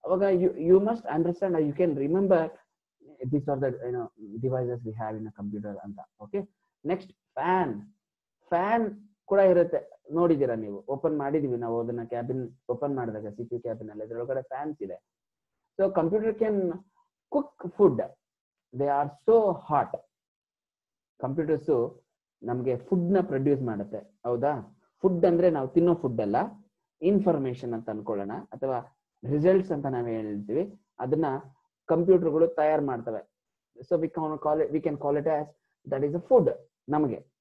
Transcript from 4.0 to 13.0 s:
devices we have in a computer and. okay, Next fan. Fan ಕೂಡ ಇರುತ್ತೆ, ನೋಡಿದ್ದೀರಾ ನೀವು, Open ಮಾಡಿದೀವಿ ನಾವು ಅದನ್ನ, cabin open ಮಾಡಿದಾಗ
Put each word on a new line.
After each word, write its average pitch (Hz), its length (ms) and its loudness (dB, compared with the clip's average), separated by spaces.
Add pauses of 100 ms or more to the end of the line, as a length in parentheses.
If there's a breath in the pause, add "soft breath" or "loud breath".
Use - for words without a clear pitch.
devices 123 420 -2
we 110 80 -8
have 110 280 -8
in 110 80 -10
a 104 140 -16
computer 104 360 -8
and. 104 220 -14 (220)
okay, - 180 -6 (460)
Next 185 280 -6
fan. 170 680 -2 (680)
Fan 208 600 -2 (160)
ಕೂಡ 196 140 4
ಇರುತ್ತೆ, 175 600 4 (100)
ನೋಡಿದ್ದೀರಾ 147 440 2
ನೀವು, 101 320 -8
Open 147 300 -2
ಮಾಡಿದೀವಿ 139 400 -2
ನಾವು 117 240 -2
ಅದನ್ನ, 120 220 -6
cabin 120 480 -6 (180)
open 139 260 -2
ಮಾಡಿದಾಗ 110 320 -6